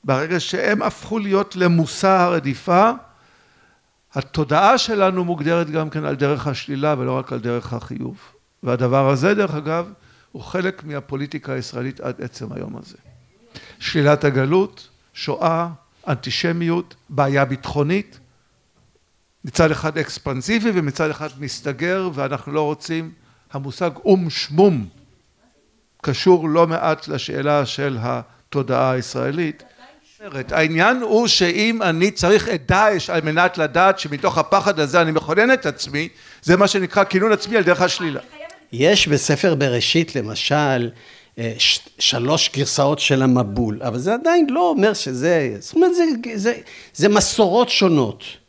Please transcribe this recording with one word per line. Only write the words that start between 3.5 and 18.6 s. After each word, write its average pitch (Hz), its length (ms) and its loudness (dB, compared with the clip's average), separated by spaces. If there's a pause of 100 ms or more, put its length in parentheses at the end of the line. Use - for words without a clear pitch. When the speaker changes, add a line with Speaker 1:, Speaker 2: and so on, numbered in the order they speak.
Speaker 1:
התודעה 156 640 2
שלנו 190 480 0
מוגדרת 165 440 0
גם 156 200 -4
כן 151 160 -6
על 143 100 -2
דרך 143 320 0
השלילה 143 500 -2
ולא 127 200 -2
רק 131 160 -8
על 123 60 -6
דרך 120 340 -6
החיוב. 123 440 -10 (460)
והדבר 127 460 2
הזה, 143 240 2
דרך 196 220 0
אגב, 160 360 -6 (400)
הוא 127 120 -16
חלק 190 400 -6
מהפוליטיקה 139 680 -10
הישראלית 127 480 -8
עד 127 200 -6
עצם 120 320 -12
היום 87 240 -12
הזה. - 200 -20 (840)
שלילת 147 440 2
הגלות, 143 680 0 (240)
שואה, 165 540 -2 (400)
אנטישמיות, 170 880 -2 (140)
בעיה 139 360 2
ביטחונית, 147 720 -4 (1300)